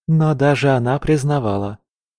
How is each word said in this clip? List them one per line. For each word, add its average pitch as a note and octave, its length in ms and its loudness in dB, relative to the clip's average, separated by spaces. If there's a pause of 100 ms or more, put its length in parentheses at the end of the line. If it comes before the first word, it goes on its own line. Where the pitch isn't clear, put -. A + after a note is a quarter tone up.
но D#3 260 2
даже C#3 360 2
она B2+ 280 0
признавала, B2 840 -2 (400)